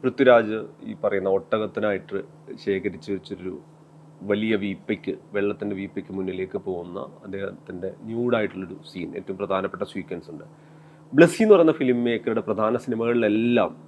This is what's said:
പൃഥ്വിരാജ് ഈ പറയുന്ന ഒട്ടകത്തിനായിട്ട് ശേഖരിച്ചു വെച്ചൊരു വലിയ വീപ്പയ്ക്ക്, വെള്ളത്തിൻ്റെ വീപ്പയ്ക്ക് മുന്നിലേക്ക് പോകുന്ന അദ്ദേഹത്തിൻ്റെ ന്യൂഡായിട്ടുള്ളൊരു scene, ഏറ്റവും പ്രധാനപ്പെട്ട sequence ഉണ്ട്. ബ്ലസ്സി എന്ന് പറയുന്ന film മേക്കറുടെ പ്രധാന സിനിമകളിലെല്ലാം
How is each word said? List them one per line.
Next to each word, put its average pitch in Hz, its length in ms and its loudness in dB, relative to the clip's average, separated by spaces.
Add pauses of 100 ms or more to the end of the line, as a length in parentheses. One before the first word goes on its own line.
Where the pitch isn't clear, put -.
പൃഥ്വിരാജ് 120 540 6 (320)
ഈ 107 120 -10
പറയുന്ന 98 340 0
ഒട്ടകത്തിനായിട്ട് 101 800 -4 (460)
ശേഖരിച്ചു 95 500 -4
വെച്ചൊരു 90 400 -10 (760)
വലിയ 110 220 2 (100)
വീപ്പയ്ക്ക്, 98 500 -6 (220)
വെള്ളത്തിൻ്റെ 101 440 -4
വീപ്പയ്ക്ക് 98 380 -10
മുന്നിലേക്ക് 92 480 -6
പോകുന്ന 90 340 -8 (260)
അദ്ദേഹത്തിൻ്റെ 95 640 -10 (200)
ന്യൂഡായിട്ടുള്ളൊരു 110 680 -2 (120)
scene, 85 180 -10 (120)
ഏറ്റവും 95 220 -10
പ്രധാനപ്പെട്ട 95 420 -4 (100)
sequence 87 400 -10
ഉണ്ട്. 76 100 -16 (720)
ബ്ലസ്സി 175 300 8
എന്ന് 214 120 10
പറയുന്ന 160 240 6
film 127 280 2
മേക്കറുടെ 113 420 -2
പ്രധാന 107 240 0 (120)
സിനിമകളിലെല്ലാം 117 840 2 (160)